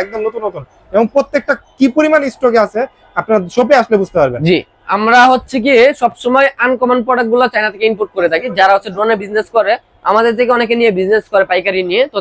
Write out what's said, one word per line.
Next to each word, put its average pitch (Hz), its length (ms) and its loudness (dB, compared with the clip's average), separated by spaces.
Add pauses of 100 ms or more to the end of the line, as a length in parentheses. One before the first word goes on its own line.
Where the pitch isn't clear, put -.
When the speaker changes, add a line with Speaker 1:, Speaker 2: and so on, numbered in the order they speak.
Speaker 1:
একদম 214 240 -8
নতুন 220 200 -6
নতুন, 175 160 -10 (320)
এবং 226 100 2 (100)
প্রত্যেকটা 277 380 -2 (260)
কি 269 80 4 (100)
পরিমাণ 311 240 2 (140)
স্টকে 233 320 0
আছে 214 140 -6 (400)
আপনারা 214 180 0 (180)
শপে 254 260 2
আসলে 214 200 0
বুঝতে 180 200 -4
পারবেন। 131 260 -2
Speaker 2:
জি, 175 100 2 (380)
আমরা 226 220 2 (140)
হচ্ছে 254 320 -4
কি 277 80 2 (300)
সবসময় 254 440 0 (180)
আনকমন 247 420 0
প্রোডাক্ট 240 280 -2
গুলো 247 180 2
চায়না 214 220 -2
থেকে 208 160 -4
ইম্পোর্ট 208 260 -6
করে 175 160 0
থাকি, 165 140 -2 (120)
যারা 190 160 4
হচ্ছে 202 200 -2
ড্রোনের 214 280 -2
বিজনেস 208 240 -4 (100)
করে, 202 160 2 (380)
আমাদের 226 280 2
থেকে 240 200 0
অনেকে 233 220 -2
নিয়ে 233 180 2
বিজনেস 196 340 0
করে 190 180 2
পাইকারি 185 300 -4 (100)
নিয়ে, 214 120 0 (120)
তো 208 60 -4